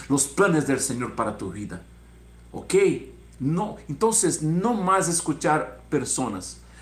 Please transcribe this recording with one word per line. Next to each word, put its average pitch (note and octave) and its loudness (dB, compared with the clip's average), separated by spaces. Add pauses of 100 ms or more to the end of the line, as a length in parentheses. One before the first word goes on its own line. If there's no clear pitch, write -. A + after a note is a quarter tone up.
los C#3 2
planes E3 4
del C3+ 2
Señor A#2+ -4
para G#2+ -2
tu G2 -8
vida. F2+ -10 (680)
¿Ok? - -4 (680)
No, E3+ 0 (120)
entonces, F3 2
no F3+ 2
más F#3 2
escuchar - 0 (100)
personas, A2+ -4 (220)